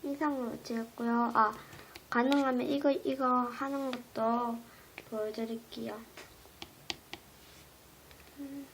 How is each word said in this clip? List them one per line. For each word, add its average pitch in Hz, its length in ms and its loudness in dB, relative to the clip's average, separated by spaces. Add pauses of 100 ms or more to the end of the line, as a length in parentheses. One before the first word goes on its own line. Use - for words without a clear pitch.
이상으로 285 480 0
마치겠고요. 233 800 0
아, 220 200 6 (560)
가능하면 262 580 4
이거, 285 240 2
이거 269 340 0
하는 254 680 0
것도 233 680 0 (520)
보여드릴게요. 226 920 -6 (2500)
음. 277 340 -12